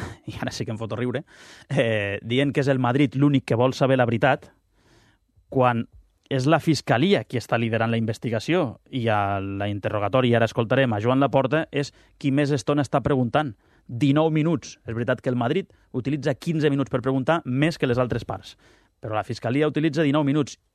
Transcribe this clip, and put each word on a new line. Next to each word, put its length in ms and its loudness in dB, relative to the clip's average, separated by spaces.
<laughs> 160 -14
i 80 -14
ara 120 -6
sí 140 -8
que 60 -8
em 80 -6
foto 160 -8
riure, 300 -6
eh, 540 0
dient 300 0
que 80 2
és 100 0
el 80 2
Madrid 360 2
l'únic 300 4
que 100 0
vol 180 2
saber 240 2
la 80 4
veritat, 480 0
quan 400 2
és 160 0
la 160 4
Fiscalia 640 2
qui 80 -8
està 240 -2
liderant 320 0
la 80 0
investigació 800 -2
i 220 -2
a 320 0
la 240 -6
interrogatori, 680 0
ara 140 4
escoltarem 480 0
a 80 -4
Joan 160 2
Laporta, 520 2
és 200 -4
qui 140 -2
més 240 2
estona 320 0
està 160 0
preguntant. 480 0
Dinou 400 2
minuts. 460 0
És 80 -8
veritat 240 -2
que 80 -6
el 80 0
Madrid 320 0
utilitza 440 -2
quinze 360 0
minuts 180 -2
per 120 -2
preguntar 420 0
més 340 0
que 120 -2
les 100 2
altres 240 -2
parts, 300 -12
però 160 -6
la 100 -4
Fiscalia 400 -2
utilitza 400 0
dinou 160 2
minuts. 320 0